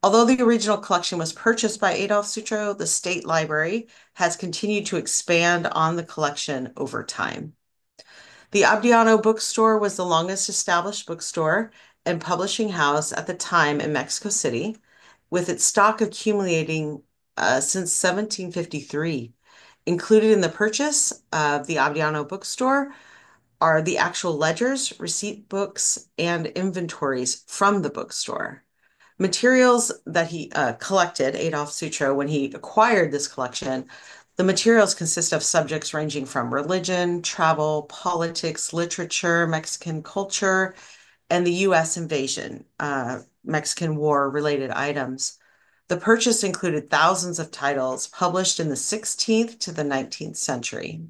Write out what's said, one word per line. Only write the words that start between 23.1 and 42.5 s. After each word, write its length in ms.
are 200
the 160
actual 400
ledgers, 640
receipt 500
books, 680
and 300
inventories 1000
from 340
the 80
bookstore. 760
Materials 720
that 220
he, 280
uh, 180
collected, 640
Adolf 360
Sutro, 420
when 140
he 260
acquired 580
this 180
collection, 560
the 80
materials 500
consist 380
of 100
subjects 520
ranging 320
from 280
religion, 680
travel, 600
politics, 880
literature, 760
Mexican 560
culture, 720
and 180
the 60
U 200
S 220
invasion, 720